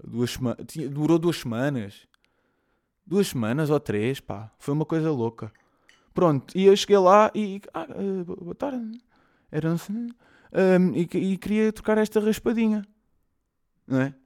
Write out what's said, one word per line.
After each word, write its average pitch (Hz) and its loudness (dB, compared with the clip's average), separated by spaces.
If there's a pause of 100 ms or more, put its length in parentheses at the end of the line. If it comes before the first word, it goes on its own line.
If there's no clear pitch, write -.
duas 117 -4
sema-, 120 -4 (100)
tinha, 151 -8
demorou 151 2
duas 165 0
semanas. 120 -6 (1000)
Duas 190 0
semanas 131 -2
ou 147 2
três, 110 -4
pá. 104 -14
Foi 143 -6
uma 151 -2
coisa 160 -2
louca. 113 -6 (640)
Pronto, 160 2
e 190 2
eu 196 10
cheguei 202 2
lá 196 6
e, 202 -6 (140)
"Ah, 330 -10
eh, 190 -6
bo-, 180 -12
boa 175 -12
tarde." 247 -8 (540)
Era 156 -2
não 170 0
sei, 226 -8 (440)
ehm, 185 4
e 170 0
que-, 175 -4
e 190 0
queria 214 0
trocar 214 0
esta 214 0
raspadinha. 214 0 (1040)
Não 131 0
é? 135 -2 (120)